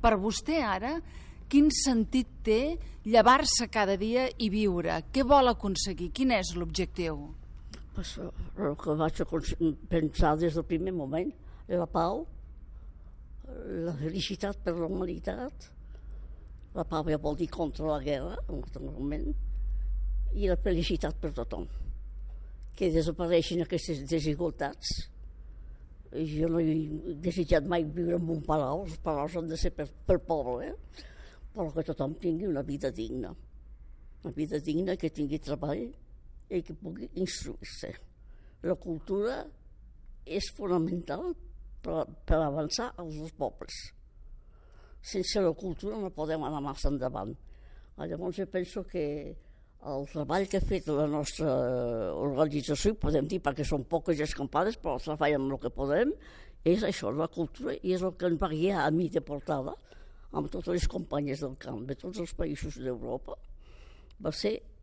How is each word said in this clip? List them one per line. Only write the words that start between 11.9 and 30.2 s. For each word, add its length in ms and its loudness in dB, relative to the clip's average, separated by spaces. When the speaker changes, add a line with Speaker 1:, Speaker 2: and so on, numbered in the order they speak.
Speaker 2:
la 140 -2
felicitat 640 -2
per 160 0
la 100 0
humanitat, 840 -4
la 80 -2
pau 240 0
ja 80 4
vol 240 0
dir 80 0
contra 400 -2
la 160 2
guerra, 320 -2
en 100 -4
aquest 240 -8
moment, 460 -2
i 160 2
la 80 4
felicitat 560 2
per 160 -4
tothom, 320 -6
que 160 2
desapareixin 720 4
aquestes 400 -2
desigualtats. 960 0
Jo 360 0
no 80 4
he 160 4
desitjat 440 4
mai 200 4
viure 320 0
en 100 0
un 140 0
palau, 400 2
els 200 -8
palaus 360 0
han 80 -4
de 120 -4
ser 160 4
per, 120 -4
per 400 2